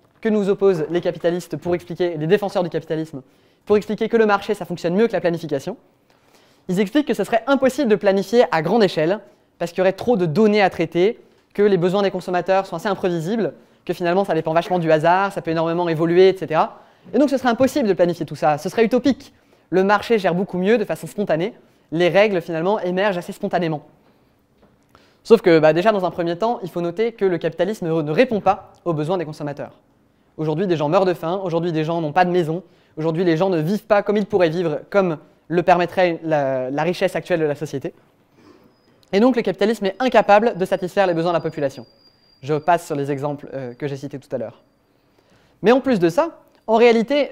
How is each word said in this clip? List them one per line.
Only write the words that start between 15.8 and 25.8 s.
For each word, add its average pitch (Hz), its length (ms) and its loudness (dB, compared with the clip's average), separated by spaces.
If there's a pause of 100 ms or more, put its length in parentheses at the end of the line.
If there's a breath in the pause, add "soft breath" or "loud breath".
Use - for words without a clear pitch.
évoluer, 170 400 4
et 185 80 2
cetera. 160 440 -2 (340 soft breath)
Et 220 40 2
donc 277 120 4
ce 277 60 0
serait 247 140 0
impossible 247 360 0
de 202 60 2
planifier 170 340 0
tout 156 100 -12
ça, 151 220 0
ce 190 100 -8
serait 226 160 2
utopique. 247 480 0 (380 soft breath)
Le 185 140 2
marché 208 340 2
gère 180 160 0
beaucoup 185 240 -4
mieux 202 180 2
de 214 80 0
façon 160 220 -8
spontanée, 190 480 -4 (380 soft breath)
les 170 160 2
règles 190 340 2
finalement 175 380 -2
émergent 180 380 -2
assez 185 140 -12
spontanément. 170 500 -4 (1400 soft breath)
Sauf 226 180 4
que 165 200 6
bah, 156 120 6
déjà 180 200 2